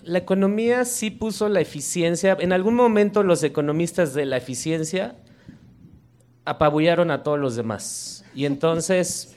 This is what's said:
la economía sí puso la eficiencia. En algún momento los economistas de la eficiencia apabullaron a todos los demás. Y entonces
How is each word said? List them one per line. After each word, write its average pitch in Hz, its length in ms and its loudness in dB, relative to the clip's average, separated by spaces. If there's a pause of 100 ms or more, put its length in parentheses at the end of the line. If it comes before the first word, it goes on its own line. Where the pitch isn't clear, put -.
la 170 160 -4
economía 208 680 2
sí 226 260 -4
puso 214 380 -4
la 196 120 2
eficiencia. 170 760 0
En 180 140 0
algún 190 220 2
momento 208 480 4
los 170 200 4
economistas 156 680 0
de 139 140 -2
la 131 100 -2
eficiencia 160 800 -4 (1300)
apabullaron 160 680 4
a 143 120 -2
todos 147 160 0
los 131 180 -2
demás. - 680 -8 (120)
Y 135 100 -4
entonces 165 920 -2